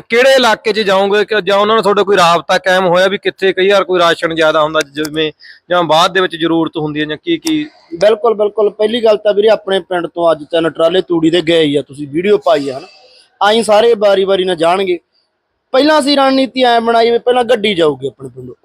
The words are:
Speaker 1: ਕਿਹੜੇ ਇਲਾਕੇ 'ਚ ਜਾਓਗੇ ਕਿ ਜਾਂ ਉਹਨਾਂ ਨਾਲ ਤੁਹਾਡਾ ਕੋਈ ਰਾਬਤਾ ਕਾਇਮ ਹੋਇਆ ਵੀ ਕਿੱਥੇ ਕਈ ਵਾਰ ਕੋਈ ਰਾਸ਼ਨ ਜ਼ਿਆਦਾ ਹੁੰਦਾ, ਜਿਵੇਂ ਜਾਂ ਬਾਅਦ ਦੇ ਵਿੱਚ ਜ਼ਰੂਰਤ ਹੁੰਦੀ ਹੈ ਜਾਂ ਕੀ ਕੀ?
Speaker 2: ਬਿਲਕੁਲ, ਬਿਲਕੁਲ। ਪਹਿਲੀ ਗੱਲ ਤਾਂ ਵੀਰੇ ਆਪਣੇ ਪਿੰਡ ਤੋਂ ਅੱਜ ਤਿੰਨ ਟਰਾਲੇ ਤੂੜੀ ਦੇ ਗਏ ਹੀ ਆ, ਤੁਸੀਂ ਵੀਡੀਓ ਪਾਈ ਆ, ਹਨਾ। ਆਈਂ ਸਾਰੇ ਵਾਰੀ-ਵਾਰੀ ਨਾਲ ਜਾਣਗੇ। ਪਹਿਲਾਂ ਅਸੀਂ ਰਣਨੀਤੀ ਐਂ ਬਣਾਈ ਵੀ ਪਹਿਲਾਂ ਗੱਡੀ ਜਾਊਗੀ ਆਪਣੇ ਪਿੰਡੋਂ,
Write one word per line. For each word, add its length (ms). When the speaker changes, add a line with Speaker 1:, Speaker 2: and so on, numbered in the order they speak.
Speaker 1:
ਕਿਹੜੇ 240
ਇਲਾਕੇ 400
'ਚ 60
ਜਾਓਗੇ 460
ਕਿ 160
ਜਾਂ 160
ਉਹਨਾਂ 180
ਨਾਲ 80
ਤੁਹਾਡਾ 200
ਕੋਈ 140
ਰਾਬਤਾ 400
ਕਾਇਮ 280
ਹੋਇਆ 220
ਵੀ 100
ਕਿੱਥੇ 360
ਕਈ 160
ਵਾਰ 140
ਕੋਈ 160
ਰਾਸ਼ਨ 360
ਜ਼ਿਆਦਾ 280
ਹੁੰਦਾ, 180
ਜਿਵੇਂ 500
ਜਾਂ 140
ਬਾਅਦ 300
ਦੇ 80
ਵਿੱਚ 140
ਜ਼ਰੂਰਤ 420
ਹੁੰਦੀ 240
ਹੈ 40
ਜਾਂ 180
ਕੀ 140
ਕੀ? 280
Speaker 2:
ਬਿਲਕੁਲ, 340
ਬਿਲਕੁਲ। 360
ਪਹਿਲੀ 340
ਗੱਲ 140
ਤਾਂ 160
ਵੀਰੇ 140
ਆਪਣੇ 320
ਪਿੰਡ 280
ਤੋਂ 240
ਅੱਜ 120
ਤਿੰਨ 260
ਟਰਾਲੇ 320
ਤੂੜੀ 280
ਦੇ 120
ਗਏ 220
ਹੀ 120
ਆ, 60
ਤੁਸੀਂ 260
ਵੀਡੀਓ 300
ਪਾਈ 320
ਆ, 80
ਹਨਾ। 100
ਆਈਂ 200
ਸਾਰੇ 340
ਵਾਰੀ-ਵਾਰੀ 460
ਨਾਲ 120
ਜਾਣਗੇ। 440
ਪਹਿਲਾਂ 280
ਅਸੀਂ 180
ਰਣਨੀਤੀ 460
ਐਂ 180
ਬਣਾਈ 300
ਵੀ 60
ਪਹਿਲਾਂ 260
ਗੱਡੀ 300
ਜਾਊਗੀ 340
ਆਪਣੇ 220
ਪਿੰਡੋਂ, 360